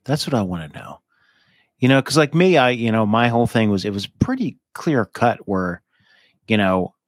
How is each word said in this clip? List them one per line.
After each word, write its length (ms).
That's 220
what 80
I 80
wanna 280
know. 300
You 100
know, 140
'cause 160
like 160
me, 240
I, 140
you 200
know, 140
my 220
whole 200
thing 220
was, 160
it 80
was 140
pretty 500
clear 320
cut 420
where, 340
you 100
know, 380